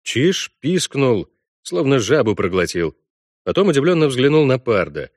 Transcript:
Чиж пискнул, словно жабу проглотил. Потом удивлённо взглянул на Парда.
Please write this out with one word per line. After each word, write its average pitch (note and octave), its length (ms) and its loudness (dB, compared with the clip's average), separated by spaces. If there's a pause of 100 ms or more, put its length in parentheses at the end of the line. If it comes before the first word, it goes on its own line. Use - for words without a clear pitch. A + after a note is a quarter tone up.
Чиж - 560 -2
пискнул, C3+ 720 -2 (320)
словно C#3 380 0
жабу A#2 360 0
проглотил. F2 600 -4 (460)
Потом F3+ 240 0
удивлённо D#3 400 2
взглянул C#3+ 380 2
на B2+ 120 2
Парда. D#2+ 600 -4